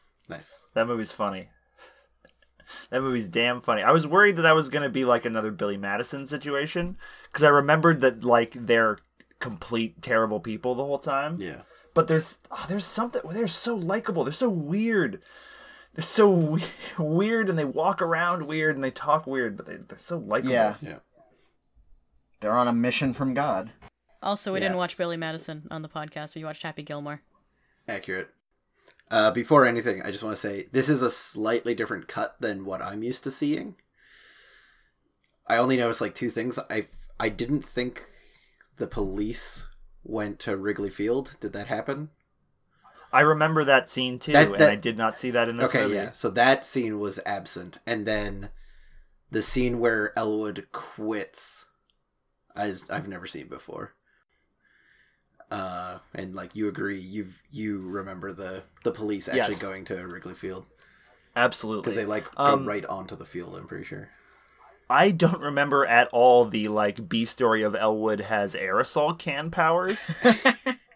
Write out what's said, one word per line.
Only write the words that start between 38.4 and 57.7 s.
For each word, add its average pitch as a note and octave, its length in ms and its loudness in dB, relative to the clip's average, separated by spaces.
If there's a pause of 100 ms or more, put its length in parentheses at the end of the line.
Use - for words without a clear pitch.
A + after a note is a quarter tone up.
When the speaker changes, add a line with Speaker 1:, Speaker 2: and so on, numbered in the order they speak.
Speaker 1:
the A2+ 100 -6
police G#2 800 -6 (360)
went G#2 360 -6
to G2+ 180 -4
Wrigley G2+ 320 -4
Field. A#2+ 500 -4
Did G#2+ 140 -8
that G2+ 140 -10
happen? C#3 420 -6 (1000)
Speaker 2:
I C3 100 8
remember D3+ 420 4
that C3+ 280 6
scene B2+ 260 -4
too, D3+ 140 -6
Speaker 1:
That, D3 160 10
Speaker 2:
and G2+ 120 -2
Speaker 1:
that D3+ 120 10
Speaker 2:
I G#2 40 0
did G#2+ 220 -2
not A2+ 220 0
see B2+ 100 -6
that A#2 180 2
in A#2 100 -4
this B2+ 120 2
Speaker 1:
Okay, A#2+ 140 2
Speaker 2:
movie. G#2 100 2
Speaker 1:
yeah. G2 200 -4
So - 180 -4
that B2 340 6
scene A2 320 -2
was G2+ 300 -4
absent. F#2 580 -8
And A2 220 -4
then G#2 420 -2 (800)
the G#2+ 140 0
scene B2 360 0
where A2+ 380 0
Elwood G#2+ 540 -2
quits, - 920 -10 (920)
as G2 340 -6
I've G2 180 -8
never F#2 200 -12
seen D2 220 -14
before. - 440 -14 (1600)
Uh, F2+ 480 -8 (160)
and, F#2 200 -10
like, F2+ 200 -12
you G#2+ 120 -2
agree, G2+ 320 -6
you've, F#2 420 -12 (100)
you G#2 300 -6